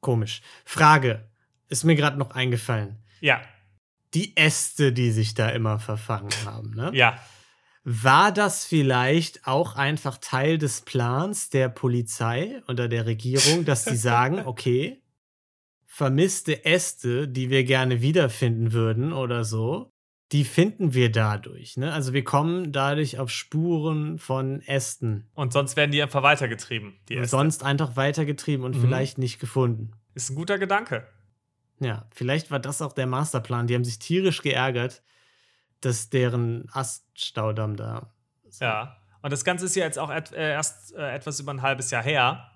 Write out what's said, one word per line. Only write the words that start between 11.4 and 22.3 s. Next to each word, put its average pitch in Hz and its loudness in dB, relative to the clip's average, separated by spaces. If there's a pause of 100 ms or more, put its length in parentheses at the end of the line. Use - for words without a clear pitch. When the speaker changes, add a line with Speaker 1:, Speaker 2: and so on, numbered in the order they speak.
Speaker 1:
der 131 2
Polizei 123 -2
oder 123 -2
der 117 -2
Regierung, 131 2
dass 147 2
die 123 0
sagen, 120 2
Speaker 2:
<laughs> 214 -8
Speaker 1:
"Okay, 131 -2 (840)
vermisste 147 0
Äste, 147 0
die 127 -2
wir 135 6
gerne 127 4
wiederfinden 120 2
würden 117 0
oder 123 -2
so, 113 -4 (420)
die 143 4
finden 175 2
wir 123 4
dadurch", 107 -2
ne? 147 -4
Also 135 -2
wir 135 2
kommen 165 0